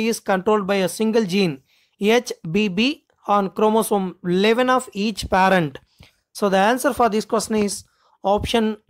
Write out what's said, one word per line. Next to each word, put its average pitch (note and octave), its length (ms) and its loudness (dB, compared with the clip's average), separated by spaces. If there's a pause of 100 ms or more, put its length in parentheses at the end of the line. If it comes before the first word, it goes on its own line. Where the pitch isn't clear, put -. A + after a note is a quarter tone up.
is A3 120 -2
controlled G3+ 480 0
by G3+ 80 0
a F#3+ 120 0
single A3 380 0
gene, F3 360 0 (380)
H A3+ 320 0 (180)
B G3+ 180 0
B, A3+ 320 -2 (260)
on G3+ 240 0
chromosome G#3+ 720 0
eleven G#3+ 460 2
of B3+ 240 0
each G3+ 360 -6
parent. F#3 500 2 (540)
So G3+ 160 -2
the F#3+ 80 2
answer B3 360 2
for A#3 160 2
this G#3 160 -2
question A3 300 -4
is G3+ 280 -2 (380)
option G#3+ 560 0 (120)